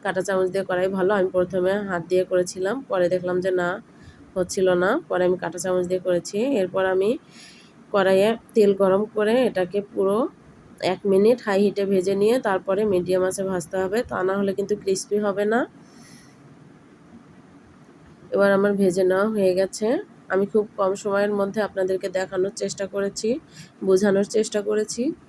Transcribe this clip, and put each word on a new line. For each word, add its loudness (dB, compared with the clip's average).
কাঁটা -4
চামচ 0
দিয়ে -4
করাই -2
ভালো। 0
আমি 0
প্রথমে 0
হাত -6
দিয়ে 2
করেছিলাম, -2
পরে 0
দেখলাম -2
যে -2
না, 0
হচ্ছিল -2
না, 2
পরে -2
আমি 2
কাঁটা -8
চামচ 0
দিয়ে -2
করেছি। -2
এরপর 0
আমি 2
কড়াইয়ে 4
তেল 6
গরম 4
করে 0
এটাকে -2
পুরো 0
এক -2
মিনিট 4
হাই 0
হিটে 0
ভেজে 0
নিয়ে 2
তারপরে -2
মিডিয়াম 0
আঁচে -2
ভাজতে -6
হবে, -2
তা -8
না 0
হলে 0
কিন্তু -4
ক্রিস্পি -4
হবে -2
না। 2
এবার 4
আমার 4
ভেজে 2
নেওয়া 2
হয়ে 2
গেছে। -2
আমি 0
খুব 0
কম 0
সময়ের 0
মধ্যে -2
আপনাদেরকে -2
দেখানোর -2
চেষ্টা -6
করেছি, -4
বোঝানোর 2
চেষ্টা -2
করেছি। -4